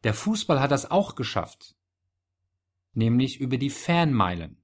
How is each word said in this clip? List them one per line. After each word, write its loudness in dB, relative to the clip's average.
Der 2
Fußball 0
hat 2
das 0
auch 0
geschafft, -6
nämlich 2
über -2
die -2
Fanmeilen. 0